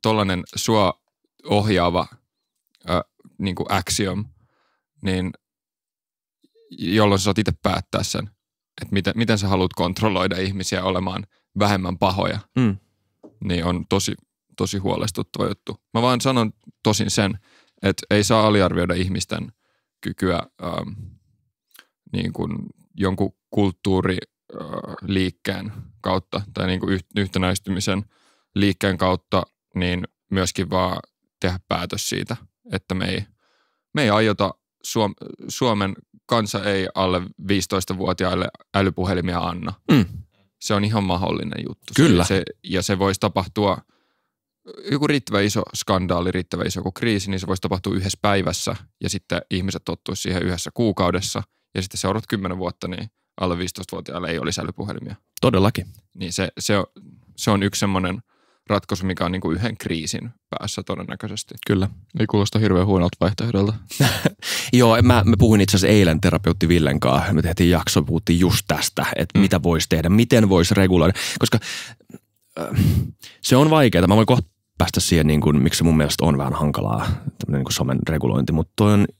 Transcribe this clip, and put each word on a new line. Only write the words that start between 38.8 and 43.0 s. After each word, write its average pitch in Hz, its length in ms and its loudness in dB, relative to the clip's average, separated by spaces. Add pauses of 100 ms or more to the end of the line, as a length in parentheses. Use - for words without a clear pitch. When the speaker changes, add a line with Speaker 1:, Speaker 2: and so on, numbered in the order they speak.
Speaker 1:
anna. 87 340 -6 (200)
Speaker 2:
Mm. 123 120 6 (560)
Speaker 1:
Se - 140 -2
on 101 100 0
ihan 104 200 0
mahdollinen 87 640 -4
juttu. - 280 -16
Speaker 2:
Kyllä. 107 280 6
Speaker 1:
Se, - 100 -2
se, 92 80 0 (220)
ja 90 180 -2
se 98 160 0
voisi 98 220 0